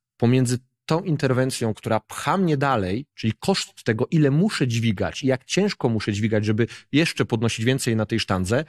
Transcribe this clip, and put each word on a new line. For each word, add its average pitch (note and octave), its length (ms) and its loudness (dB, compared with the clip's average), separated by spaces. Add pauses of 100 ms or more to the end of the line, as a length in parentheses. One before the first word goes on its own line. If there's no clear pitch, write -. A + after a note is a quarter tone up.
(160)
pomiędzy B2 420 2 (280)
tą D#3+ 160 0
interwencją, C3 720 0
która A2 260 -2
pcha - 380 -2
mnie E3+ 180 2
dalej, B2 580 0
czyli A2 260 -2
koszt - 440 -4
tego, A#2 260 0
ile D3+ 200 4
muszę D#3+ 380 0
dźwigać A2 560 -2
i - 20 -4
jak C3 180 0
ciężko F#3+ 440 -2
muszę A2+ 240 -2
dźwigać, G#2 320 0
żeby A2 220 2 (260)
jeszcze C#3+ 320 2
podnosić A2+ 400 -2
więcej B2 320 0
na G#2+ 100 0
tej A2 140 -2
sztandze, G2 480 0